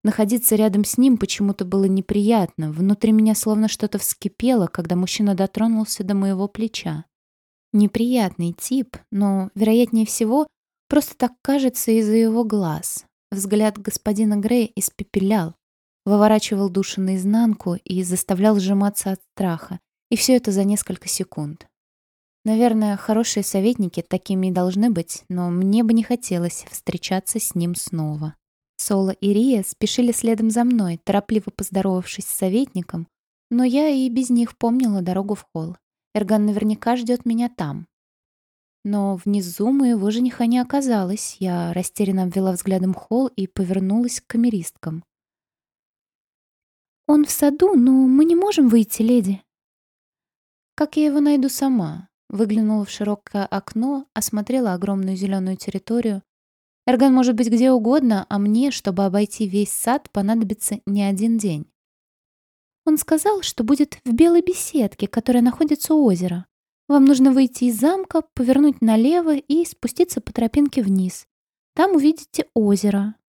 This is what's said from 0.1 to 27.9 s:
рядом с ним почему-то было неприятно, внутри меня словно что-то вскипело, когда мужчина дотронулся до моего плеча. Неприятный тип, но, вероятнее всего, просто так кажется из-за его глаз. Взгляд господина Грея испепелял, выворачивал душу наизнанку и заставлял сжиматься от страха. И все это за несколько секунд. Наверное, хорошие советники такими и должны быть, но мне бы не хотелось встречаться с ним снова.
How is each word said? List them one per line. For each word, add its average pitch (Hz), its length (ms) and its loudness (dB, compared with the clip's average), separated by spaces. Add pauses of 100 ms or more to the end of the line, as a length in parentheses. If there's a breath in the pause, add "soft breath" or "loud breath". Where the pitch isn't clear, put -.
рядом 208 280 2
с - 140 -4
ним 247 200 4
почему-то 196 480 -4
было 196 200 0
неприятно, 196 840 0
внутри 202 400 0
меня 220 220 4
словно 214 340 0
что-то 208 300 -4
вскипело, 220 720 -2
когда 175 280 -6
мужчина 196 380 -2
дотронулся 214 680 -2
до 196 100 -4
моего 196 340 -2
плеча. 190 580 -8 (680)
Неприятный 208 800 0
тип, - 440 -6 (140)
но, 196 440 0
вероятнее 220 500 2
всего, 247 420 0 (420)
просто - 280 0
так 247 240 -2
кажется 262 500 -2
из-за 220 220 2
его 226 300 2
глаз. 180 640 -4 (260)
Взгляд 208 480 0
господина 208 560 -2
Грея 226 400 0
испепелял, 190 800 -2 (500)
выворачивал 208 640 4
душу 190 320 -4
наизнанку 190 840 0
и 185 200 -4
заставлял 190 560 0
сжиматься 196 540 -2
от - 80 -10 (120)
страха. 175 460 -6 (320)
И 226 60 0
все 254 180 2
это 240 160 0
за 196 140 0
несколько 202 420 -4
секунд. 156 600 -10 (800)
Наверное, 220 500 2
хорошие 214 480 -2
советники 196 600 -2
такими 185 440 -4
и 185 40 -2
должны 185 400 0
быть, 170 380 -6
но 180 200 -4
мне 196 340 2
бы 226 100 2
не 226 100 4
хотелось 180 680 -4
встречаться - 680 -6
с - 160 -6
ним 175 180 -2
снова. 156 600 -8 (420)